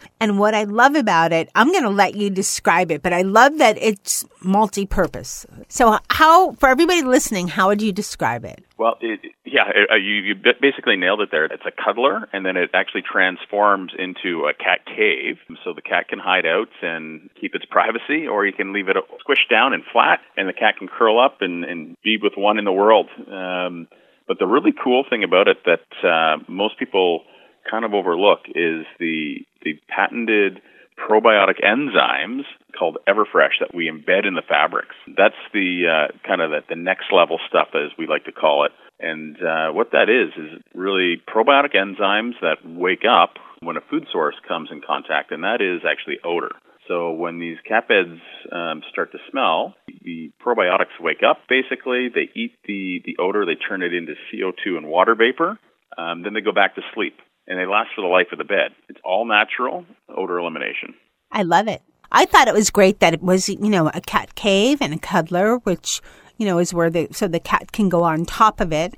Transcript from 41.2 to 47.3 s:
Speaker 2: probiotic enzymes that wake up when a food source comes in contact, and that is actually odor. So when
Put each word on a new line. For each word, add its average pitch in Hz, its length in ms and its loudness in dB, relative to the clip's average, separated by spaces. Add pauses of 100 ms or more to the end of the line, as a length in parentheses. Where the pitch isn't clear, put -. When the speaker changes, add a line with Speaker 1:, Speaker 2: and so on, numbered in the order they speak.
Speaker 2:
probiotic 139 440 2
enzymes 101 640 -2
that 80 240 0
wake 87 440 -4
up 87 260 4 (260)
when 82 160 -8
a 80 40 -8
food - 300 -8
source 76 240 -2 (140)
comes 82 240 -8
in 73 120 -16
contact, 73 460 -4
and 80 140 -8
that 113 160 -2
is 90 280 -2
actually 76 360 -6
odor. 85 260 -4 (380)
So 85 220 -4
when 85 300 -8